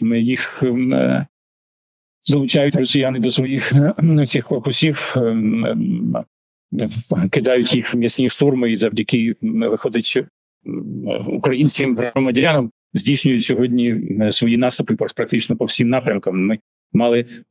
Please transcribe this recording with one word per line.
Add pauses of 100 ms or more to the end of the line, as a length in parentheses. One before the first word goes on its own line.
м,
їх,
м,
е, (1000)
залучають
росіяни
до
своїх,
е,
м,
цих
корпусів,
е,
м, (640)
е, (420)
кидають
їх
в
м'ясні
штурми
і
завдяки,
м, (100)
виходить, (480)
м,
українським
громадянам (220)
здійснюють
сьогодні, (320)
е,
свої
наступи
пр-,
практично
по
всім
напрямкам.
Ми (340)
мали, (240)